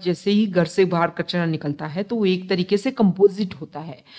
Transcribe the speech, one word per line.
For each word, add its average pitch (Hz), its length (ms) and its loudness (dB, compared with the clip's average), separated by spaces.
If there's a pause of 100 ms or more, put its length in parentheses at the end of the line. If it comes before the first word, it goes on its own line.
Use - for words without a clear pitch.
जैसे 180 280 -2
ही 208 160 4
घर 175 180 2
से 185 200 2
बाहर 170 260 2
कचरा 170 360 -4
निकलता 151 400 -4
है 156 160 -6
तो 233 140 -6
वो 214 100 0
एक 185 220 0
तरीके 185 280 0
से 233 140 0
कंपोजिट 196 640 2
होता 143 260 -14
है, 156 220 -14 (160)